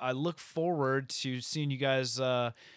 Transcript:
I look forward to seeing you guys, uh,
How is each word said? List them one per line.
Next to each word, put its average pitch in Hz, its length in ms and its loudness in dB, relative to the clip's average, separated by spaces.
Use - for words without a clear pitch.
I 127 120 0
look 156 280 -2
forward 139 680 0
to 127 300 -4
seeing 147 300 -2
you 135 60 -2
guys, 131 420 2
uh, 123 320 2